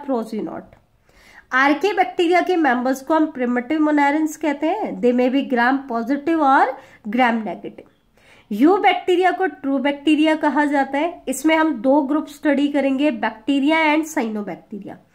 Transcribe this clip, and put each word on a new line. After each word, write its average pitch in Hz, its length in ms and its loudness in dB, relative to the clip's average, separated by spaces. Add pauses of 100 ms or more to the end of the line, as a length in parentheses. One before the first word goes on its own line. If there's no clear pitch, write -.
prozoonot। 226 720 -6 (800)
आर्किबैक्टीरिया 349 880 2
के 359 160 0
मेंबर्स 262 460 0
को 320 120 -2
हम 311 120 2
प्रिमिटिव 254 640 -2
monarans 294 480 2
कहते 302 320 -2
हैं। 370 220 -2 (100)
They 247 120 2
may 247 180 2
be 269 200 0
gram 254 400 0
positive 285 560 -2
or 269 180 4 (440)
gram 233 360 0
negative। - 460 -12 (600)
Eubacteria 359 840 2
को 370 100 -2
ट्रू 269 320 -2
बैक्टीरिया 285 560 2
कहा 302 300 0
जाता 277 340 -2
है। 339 300 -4
इसमें 311 280 0
हम 320 160 2 (100)
दो 269 200 4
ग्रुप 294 260 -2
स्टडी 285 400 0
करेंगे, 277 440 0
बैक्टीरिया 269 760 -2
and 311 220 2
cyanobacteria। 208 840 -8 (200)